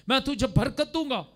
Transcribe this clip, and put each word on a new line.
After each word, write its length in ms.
मैं 120
तुझे 260
बरकत 400
दूंगा," 340